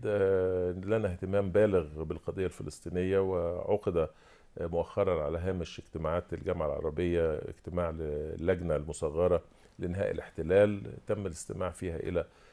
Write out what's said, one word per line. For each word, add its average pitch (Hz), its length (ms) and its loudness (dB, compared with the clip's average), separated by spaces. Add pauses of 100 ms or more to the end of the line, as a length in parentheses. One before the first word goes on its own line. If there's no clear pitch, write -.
آه، 92 640 4
لنا 95 400 0
اهتمام 95 380 0
بالغ 87 520 4
بالقضية 85 440 -4
الفلسطينية، 90 720 -2
وعقد، 92 800 0
آه، 80 120 4 (500)
مؤخرًا 85 680 0
على 80 140 -2
هامش 90 400 -4
اجتماعات 80 540 -4
الجامعة 85 340 -2
العربية 80 680 0
اجتماع 85 560 -4
للجنة 80 840 -2
المصغرة 78 680 0 (360)
لإنهاء 90 320 -2
الاحتلال، 101 720 2 (240)
تم 101 200 -4
الاستماع 90 440 -6
فيها 85 260 -6
إلى، 87 280 -2 (280)